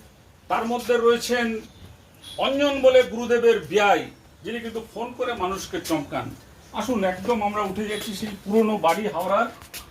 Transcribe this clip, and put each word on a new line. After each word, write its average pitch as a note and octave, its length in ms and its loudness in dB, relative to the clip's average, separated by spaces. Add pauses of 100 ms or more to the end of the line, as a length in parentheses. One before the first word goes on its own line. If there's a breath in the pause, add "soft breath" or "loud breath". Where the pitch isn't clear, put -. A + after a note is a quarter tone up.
(480)
তার A3+ 180 -2
মধ্যে A#3 300 0
রয়েছেন A#3 640 2 (800)
অঞ্জন C#4 440 0
বলে B3+ 200 8
গুরুদেবের A3+ 580 2
বিয়াই, E3+ 500 2 (340)
যিনি A3+ 160 -8
কিন্তু A3+ 340 -10
ফোন A#3 180 -8
করে A#3 220 -4
মানুষকে F#3 460 -4
চমকান। C#3 500 -4 (420)
আসুন, A3 320 -2
একদম G3 380 -2
আমরা G#3 200 -2
উঠে G3+ 260 -4
যাচ্ছি G#3 260 -6
সেই G#3 140 -8 (160)
পুরনো G#3+ 340 2
বাড়ি G3 300 2
হাওড়ার। F#3+ 380 0 (440)